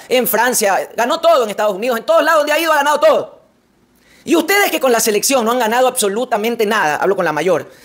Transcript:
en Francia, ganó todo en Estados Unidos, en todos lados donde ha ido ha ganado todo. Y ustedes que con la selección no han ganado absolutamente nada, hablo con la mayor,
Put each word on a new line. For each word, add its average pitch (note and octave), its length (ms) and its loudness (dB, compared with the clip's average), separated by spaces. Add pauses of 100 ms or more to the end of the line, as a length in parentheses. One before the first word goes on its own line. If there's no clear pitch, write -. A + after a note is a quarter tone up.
en B3 180 0
Francia, G#3+ 680 0
ganó B3+ 240 -2
todo D#4+ 240 4
en G#3 60 -4
Estados G#3 260 -2
Unidos, A3+ 220 -4
en A3+ 80 -10
todos D#4+ 180 2
lados D#4 160 2
donde D4 140 0
ha D#4 60 0
ido E4 120 0
ha D4+ 60 2
ganado D4 220 0
todo. D4 420 2 (840)
Y E4 140 0
ustedes F#4+ 340 0
que D#4+ 80 -2
con C4 120 0
la A3+ 100 2
selección A3 420 0
no A3 80 0
han B3+ 80 -2
ganado A#3+ 280 0
absolutamente A3+ 800 -2
nada, F#3+ 300 0
hablo F#3 220 -2
con F3+ 80 -2
la D#3 80 -2
mayor, D#3 360 -2 (160)